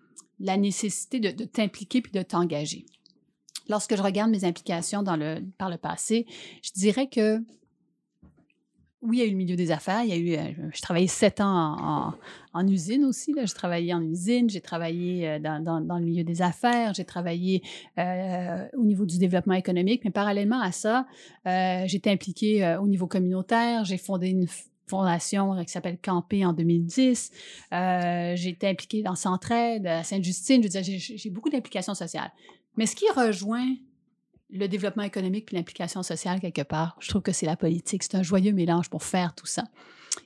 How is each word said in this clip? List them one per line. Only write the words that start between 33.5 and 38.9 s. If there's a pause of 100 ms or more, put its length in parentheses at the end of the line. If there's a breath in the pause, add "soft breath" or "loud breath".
le
développement
économique
puis
l'implication
sociale,
quelque
part,
je
trouve
que
c'est
la
politique.
C'est
un
joyeux
mélange